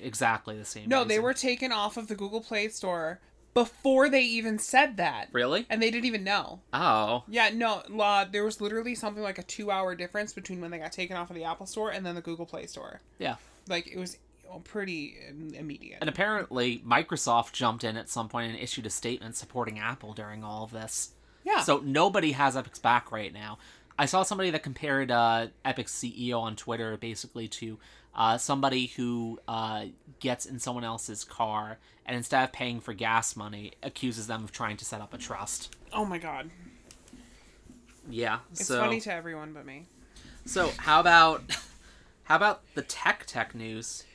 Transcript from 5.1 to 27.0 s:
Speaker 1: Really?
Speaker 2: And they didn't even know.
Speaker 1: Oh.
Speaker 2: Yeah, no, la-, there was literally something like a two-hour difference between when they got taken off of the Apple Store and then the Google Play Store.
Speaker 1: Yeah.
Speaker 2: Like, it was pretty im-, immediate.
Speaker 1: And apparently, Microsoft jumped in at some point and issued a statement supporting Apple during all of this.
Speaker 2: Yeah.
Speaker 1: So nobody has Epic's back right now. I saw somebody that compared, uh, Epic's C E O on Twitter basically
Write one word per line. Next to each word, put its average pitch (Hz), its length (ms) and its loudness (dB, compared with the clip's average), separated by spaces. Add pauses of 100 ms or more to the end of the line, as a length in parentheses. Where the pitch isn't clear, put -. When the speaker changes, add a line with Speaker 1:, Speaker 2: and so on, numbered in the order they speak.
Speaker 1:
Really? 139 380 2
Speaker 2:
And 220 100 0
they 226 100 4
didn't 233 140 0
even 226 200 0
know. 196 360 -2 (140)
Speaker 1:
Oh. 120 540 4
Speaker 2:
Yeah, 220 260 4
no, 226 340 0
la-, 202 380 4
there 208 180 -2
was 214 160 -4
literally 226 340 -4
something 214 280 -6
like 196 160 -4
a 180 40 -10
two-hour 190 520 -2
difference 196 400 -6
between 185 260 -10
when 170 100 -8
they 170 80 -8
got 160 140 -10
taken 185 240 -6
off 175 140 -6
of 175 60 -12
the 165 80 -8
Apple 165 200 -6
Store 214 260 -4
and 190 140 -6
then 175 100 -4
the 175 60 -8
Google 165 260 -8
Play - 200 -12
Store. - 340 -14 (180)
Speaker 1:
Yeah. 120 180 -4 (300)
Speaker 2:
Like, 175 200 -4
it - 100 -12
was 180 220 -8 (460)
pretty 180 520 -6 (120)
im-, 151 260 -12
immediate. - 460 -12
Speaker 1:
And 156 100 -2
apparently, 151 760 0
Microsoft 120 680 4
jumped 117 300 0
in 110 140 -2
at 113 140 -8
some 113 180 -4
point 117 240 -4
and - 80 -8
issued - 260 -6
a 101 40 -6
statement 117 460 -4
supporting 110 420 -6
Apple 110 340 -6
during 107 320 -12
all 107 200 -8
of 113 60 -12
this. 110 400 -6 (340)
Speaker 2:
Yeah. 381 180 4
Speaker 1:
So 143 160 4
nobody 156 540 4
has 135 240 4
Epic's - 220 -6
back 120 320 4
right 107 220 -6
now. 107 260 -12 (380)
I 143 100 2
saw 185 180 4
somebody 190 260 0
that 156 140 -2
compared, 135 480 -2
uh, 117 360 4 (160)
Epic's 127 280 -4
C 120 260 -6
E 123 160 -2
O 117 60 0
on 110 160 -6
Twitter 113 400 -4
basically 113 500 -10